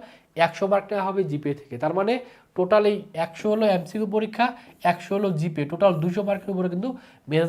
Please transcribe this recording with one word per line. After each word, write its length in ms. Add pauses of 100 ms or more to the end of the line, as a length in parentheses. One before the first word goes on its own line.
(480)
একশো 240
মার্ক 200
নেওয়া 180
হবে 120 (100)
জিপিএ 300
থেকে। 220
তার 160
মানে 140 (440)
টোটাল 340
এই 60 (280)
একশো 280
হলো 120 (120)
এমসিকিউ 400
পরীক্ষা, 300 (460)
একশো 240
হলো 120 (120)
জিপিএ, 320
টোটাল 200 (100)
দুইশো 260
মার্কের 260
উপরে 200
কিন্তু 140 (420)
মেধা 180